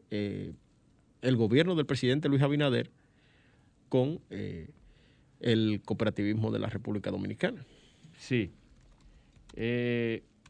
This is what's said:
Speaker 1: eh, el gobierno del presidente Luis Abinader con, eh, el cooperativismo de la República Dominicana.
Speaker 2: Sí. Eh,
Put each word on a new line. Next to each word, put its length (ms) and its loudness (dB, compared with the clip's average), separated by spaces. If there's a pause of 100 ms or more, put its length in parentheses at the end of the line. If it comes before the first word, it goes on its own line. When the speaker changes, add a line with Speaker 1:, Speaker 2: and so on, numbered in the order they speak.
Speaker 1:
eh, 440 -6 (680)
el 160 2
gobierno 380 4
del 100 0
presidente 420 0
Luis 140 4
Abinader 480 2 (1000)
con, 320 0 (120)
eh, 380 -10 (680)
el 460 4
cooperativismo 640 0
de 80 -2
la 80 -2
República 440 -4
Dominicana. 520 -4 (540)
Speaker 2:
Sí. 340 -2 (1040)
Eh, 680 -2 (260)